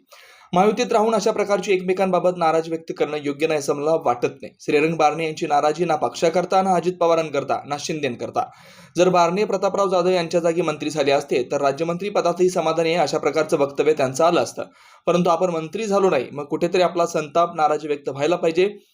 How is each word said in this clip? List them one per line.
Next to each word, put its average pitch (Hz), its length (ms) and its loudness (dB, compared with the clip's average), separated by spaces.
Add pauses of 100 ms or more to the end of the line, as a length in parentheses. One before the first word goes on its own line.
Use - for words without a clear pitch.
(540)
महायुतीत 214 380 2
राहून 226 240 4
अशा 220 160 2
प्रकारची 202 420 0
एकमेकांबाबत 185 640 0
नाराजी 165 320 0
व्यक्त 160 280 -6
करणं 151 260 -2
योग्य 143 240 -2
नाही 156 120 0
असं 143 160 -2
मला 147 160 -2 (140)
वाटत 123 360 -2
नाही. - 180 -16
श्रीरंग 156 360 2
बारणे 156 300 2
यांची 160 220 -6
नाराजी 151 380 0
ना 160 100 0
पक्षाकरता, 175 680 0
ना 190 140 2
अजित 175 180 0
पवारांकरता, 156 720 0
ना 139 140 -8
शिंदेकरता. 120 640 -4 (540)
जर 180 120 4
बारणे 180 360 2
प्रतापराव 196 440 0
जाधव 180 200 2
यांच्या 175 300 0
जागी 165 220 0
मंत्री 151 280 -4
झाले 143 220 0
असते 139 400 0
तर 143 100 -2
राज्यमंत्री 165 480 -2
पदातही 180 400 2
समाधानी 165 400 0
आहे 170 80 0
अशा 160 200 0
प्रकारचं 156 400 0
वक्तव्य 143 360 2
त्यांचं 135 300 -2
आलं 165 180 4
असतं. 117 220 -6 (440)
परंतु 175 220 2
आपण 175 200 2
मंत्री 160 360 -6
झालो 196 240 2
नाही, 135 220 0
मग 143 140 -8
कुठेतरी 170 360 0
आपला 170 240 2
संताप, 170 500 0
नाराजी 151 320 0
व्यक्त 147 220 -6
व्हायला 147 260 0
पाहिजे. 175 340 0 (240)